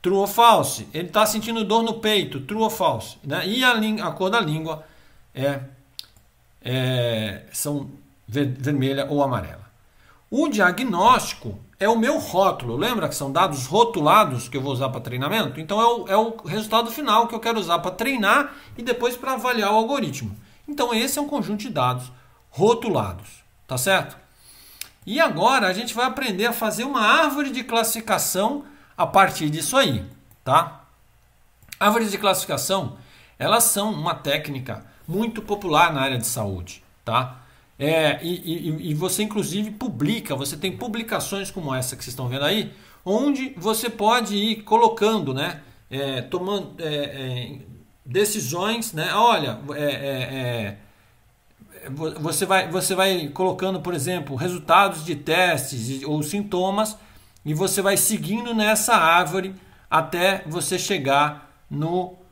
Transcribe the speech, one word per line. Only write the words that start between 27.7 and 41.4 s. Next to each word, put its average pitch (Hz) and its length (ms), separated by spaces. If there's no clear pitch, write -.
a 170 100
partir 185 440
disso 165 260
aí, 131 280
tá? 156 400
Árvores 214 300
de 190 80
classificação, 185 800
elas 214 260
são 208 280
uma 160 220
técnica 143 720
muito 220 360
popular 170 500
na 139 80
área 131 180
de - 80
saúde, 98 580
tá? 127 380
É, 151 440
e, 170 460
e, 156 220
e 151 40
você 185 300
inclusive 208 480
publica, 156 640
você 139 200
tem 185 200
publicações 220 760